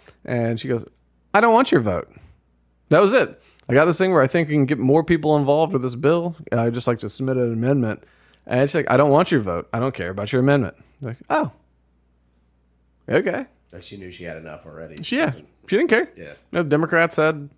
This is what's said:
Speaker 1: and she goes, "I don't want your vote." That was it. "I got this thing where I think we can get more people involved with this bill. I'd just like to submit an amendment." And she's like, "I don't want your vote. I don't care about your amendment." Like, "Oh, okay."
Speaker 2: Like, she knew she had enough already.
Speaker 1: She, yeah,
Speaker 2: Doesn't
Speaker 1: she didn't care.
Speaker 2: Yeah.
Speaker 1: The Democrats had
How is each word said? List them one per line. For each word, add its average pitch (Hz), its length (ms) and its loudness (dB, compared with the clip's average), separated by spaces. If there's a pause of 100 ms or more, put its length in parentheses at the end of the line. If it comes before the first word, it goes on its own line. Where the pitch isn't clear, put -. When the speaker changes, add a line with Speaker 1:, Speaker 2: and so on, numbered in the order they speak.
(260)
Speaker 1:
and 117 340 -2
she 131 80 -10
goes, 120 160 -4 (500)
"I 202 60 4
don't 226 140 4
want 247 180 2
your - 80 4
vote." 98 320 -2 (800)
That 151 100 6
was 202 140 4
it. 190 280 0 (280)
"I 120 40 2
got 147 120 6
this 170 120 2
thing 190 140 2
where 160 100 4
I 135 60 4
think 160 220 0
we 151 60 -2
can 139 100 2
get 135 140 -2
more 139 240 2
people 156 340 2
involved 147 340 2
with 135 100 -2
this 123 140 -6
bill. 165 400 0 (160)
I'd 117 220 0
just 120 140 -6
like 120 120 0
to 107 100 -10
submit 131 280 -4
an 120 160 0
amendment." 120 500 -2 (420)
And 135 240 0
she's 175 60 -4
like, 151 160 0
"I 127 60 6
don't 143 140 4
want 160 200 2
your 139 100 2
vote. 85 300 -4
I 113 80 -4
don't 131 140 -4
care 87 160 -8
about 101 240 -8
your 127 60 2
amendment." 135 360 2 (260)
Like, 123 160 -10 (120)
"Oh, 302 220 0 (1600)
okay." 196 380 -2 (260)
Speaker 2:
Like, 92 120 -20
she 101 140 -18
knew 92 120 -16
she 87 140 -18
had 80 140 -12
enough 80 280 -18
already. 80 380 -18
Speaker 1:
She, 247 140 -4
yeah, 320 80 0
Speaker 2:
Doesn't - 220 -6 (200)
Speaker 1:
she 190 100 0
didn't 330 120 0
care. 320 260 0
Speaker 2:
Yeah. 73 180 -18 (180)
Speaker 1:
The 170 120 -2
Democrats 160 540 0
had 156 400 0